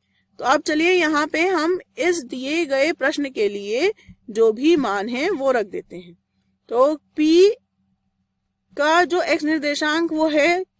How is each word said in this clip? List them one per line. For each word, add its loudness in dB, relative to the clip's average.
तो -10
अब 2
चलिए 0
यहाँ 0
पे -2
हम 0
इस -2
दिए -4
गए 0
प्रश्न -4
के 0
लिए -2
जो 2
भी 2
मान -2
है -4
वो -2
रख 0
देते -12
हैं। -20
तो 2
पी 6
का 2
जो -2
एक्स -2
निर्देशांक -2
वो 0
है 2